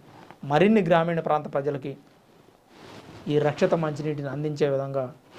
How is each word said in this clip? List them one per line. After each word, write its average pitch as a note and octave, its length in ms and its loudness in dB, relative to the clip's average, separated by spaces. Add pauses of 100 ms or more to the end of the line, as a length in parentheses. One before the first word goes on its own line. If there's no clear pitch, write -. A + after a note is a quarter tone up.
(520)
మరిన్ని G3+ 380 6
గ్రామీణ E3+ 300 2
ప్రాంత D3+ 340 -2
ప్రజలకి C#3 400 -4 (1400)
ఈ D3 40 2 (120)
రక్షిత E3+ 260 0 (120)
మంచినీటిని D3 500 -6
అందించే D3 380 -2
విధంగా C3+ 320 -2 (340)